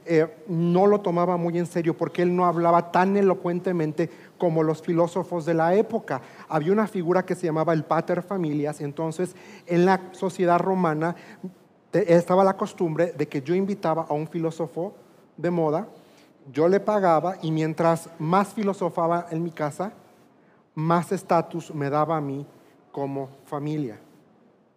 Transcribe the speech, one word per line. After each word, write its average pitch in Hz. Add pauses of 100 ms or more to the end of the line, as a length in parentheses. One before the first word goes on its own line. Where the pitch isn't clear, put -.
eh, 160
no 175
lo 208
tomaba 180
muy 170
en 175
serio 165
porque 165
él 180
no 180
hablaba 170
tan 190
elocuentemente 175 (280)
como 165
los 156
filósofos 175
de 165
la 165
época. 214 (280)
Había 156
una 214
figura 180
que 185
se 175
llamaba 160
el 160
pater 170
familias. 151
Entonces, 160 (300)
en 175
la 185 (100)
sociedad 175
romana 175 (760)
te-, 170
estaba 180
la 190
costumbre 170
de 147
que 143
yo 147
invitaba 185
a 151
un 151
filósofo 165 (420)
de 170
moda, 170 (640)
yo 151
le 196
pagaba 185
y 160
mientras 160 (100)
más 185
filosofaba 175
en 160
mi 170
casa, 156 (800)
más 165
estatus 165
me 143
daba 151
a 151
mí 139 (460)
como 139 (160)
familia. 147 (800)